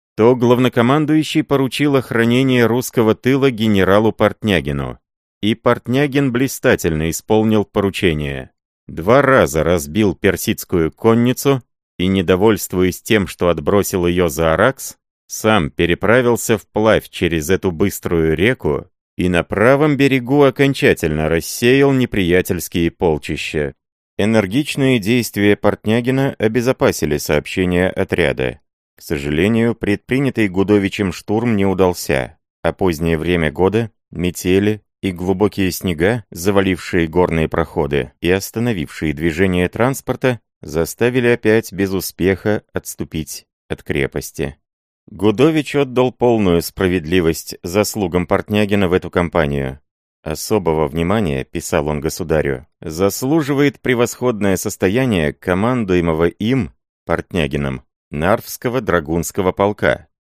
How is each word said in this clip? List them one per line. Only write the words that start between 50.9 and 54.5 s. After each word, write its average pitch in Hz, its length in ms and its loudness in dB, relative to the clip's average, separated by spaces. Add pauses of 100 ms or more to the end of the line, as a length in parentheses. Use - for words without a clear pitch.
писал 80 380 -2
он 73 120 -2
государю, — 73 680 -2 (160)
заслуживает 135 1000 -2
превосходное 117 760 -2